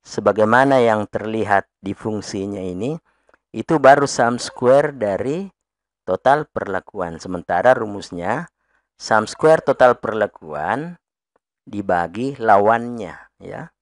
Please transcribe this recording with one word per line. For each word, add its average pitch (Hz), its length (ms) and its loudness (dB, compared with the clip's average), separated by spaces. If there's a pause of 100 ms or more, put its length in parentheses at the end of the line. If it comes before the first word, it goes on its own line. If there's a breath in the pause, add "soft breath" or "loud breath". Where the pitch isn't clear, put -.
sebagaimana 113 800 2
yang 110 240 2
terlihat 104 640 -4 (160)
di 98 80 -6
fungsinya 101 720 -8
ini, 95 320 -6 (560)
itu 113 240 -2
baru 139 320 8
sum 120 320 0
square 139 560 2
dari 123 560 -4 (560)
total 135 400 2
perlakuan. 90 720 -8
Sementara 92 560 0
rumusnya 104 720 -8 (480)
sum 107 320 0
square 160 320 2
total 127 400 2
perlakuan 104 960 -6 (720)
dibagi 98 720 -6
lawannya, 113 720 2 (220)
ya. 95 320 -16 (140)